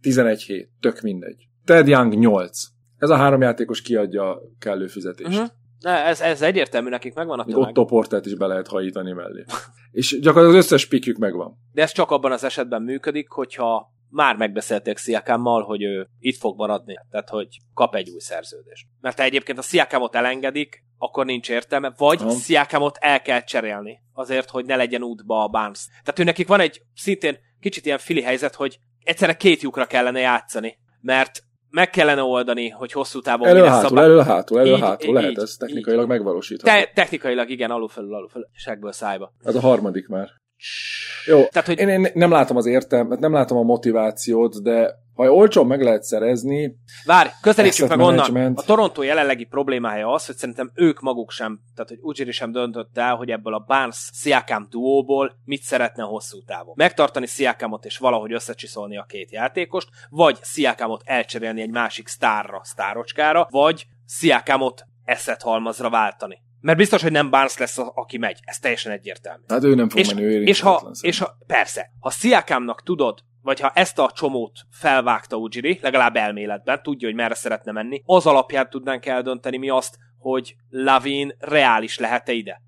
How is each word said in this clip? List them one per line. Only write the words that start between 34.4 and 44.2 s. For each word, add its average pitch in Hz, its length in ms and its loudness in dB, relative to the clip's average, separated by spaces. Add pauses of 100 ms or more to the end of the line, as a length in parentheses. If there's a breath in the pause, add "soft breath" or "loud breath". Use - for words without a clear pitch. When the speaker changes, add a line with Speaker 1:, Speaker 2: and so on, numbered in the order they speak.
Speaker 2:
Így, 131 60 6
Speaker 1:
elő-hátul, 131 420 2
Speaker 2:
így, 127 60 2
Speaker 1:
lehet 107 160 2
Speaker 2:
így, 85 80 -6
Speaker 1:
ez 110 200 -6
technikailag 117 440 -2
Speaker 2:
így. 117 60 -2
Speaker 1:
megvalósítható. 107 720 -2
Speaker 2:
Te-, 185 160 0
technikailag 127 560 -2
igen, 123 200 -6
alul-felül, 110 440 -8
alul-felül, 107 380 -14
segből 104 400 -12
szájba. 98 400 -8 (120)
Speaker 1:
Ez 117 100 -2
a 123 60 0
harmadik 104 480 2
már. 98 200 -8 (960 loud breath)
Jó, 147 180 8
Speaker 2:
Tehát, - 240 0
hogy 170 100 -2
Speaker 1:
én, 196 100 2
én 190 260 2
nem 170 160 4
látom 139 260 4
az 117 100 0
értelmet, 123 540 0
nem 156 120 0
látom 127 260 2
a 117 40 2
motivációt, 113 1000 0